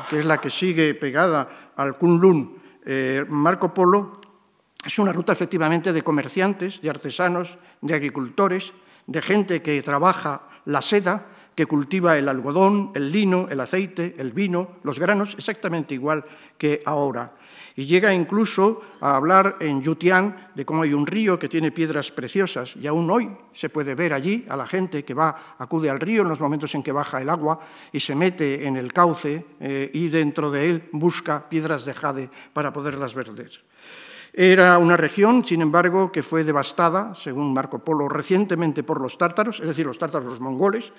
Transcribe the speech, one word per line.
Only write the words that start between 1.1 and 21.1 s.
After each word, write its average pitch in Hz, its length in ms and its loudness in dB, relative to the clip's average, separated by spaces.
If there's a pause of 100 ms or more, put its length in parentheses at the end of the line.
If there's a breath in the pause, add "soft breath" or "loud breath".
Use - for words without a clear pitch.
al 139 220 -4
Kunlun, 170 600 4 (280 loud breath)
eh, 135 420 -2
Marco 160 460 0
Polo, 190 480 2 (600)
es - 160 0
una 196 140 2
ruta 175 200 -2
efectivamente 170 600 0
de 156 100 0
comerciantes, 180 800 -2
de 151 80 -4
artesanos, 175 680 -4 (240 soft breath)
de 147 140 -2
agricultores, 147 800 -2 (340 soft breath)
de 160 140 -4
gente 185 400 0
que 147 200 -2
trabaja 147 640 0 (220 loud breath)
la 147 160 0
seda, 202 460 0 (280 loud breath)
que 151 120 0
cultiva 156 500 2
el 143 100 0
algodón, 175 680 0
el 143 160 -2
lino, 185 380 0
el 139 100 -6
aceite, 175 580 -4
el 131 140 -8
vino, 180 520 -4
los 139 160 -6
granos, 202 380 0
exactamente 170 560 -6
igual 143 320 -4 (320 loud breath)
que 151 280 0
ahora. 139 500 -4 (400 loud breath)
Y 135 100 -6
llega 185 280 4
incluso 196 680 2 (200 loud breath)
a 139 140 2
hablar 190 440 4
en 143 220 -2
Yutian 185 720 0
de 139 100 -8
cómo 160 180 -2
hay 147 100 0
un 143 140 0
río 190 320 0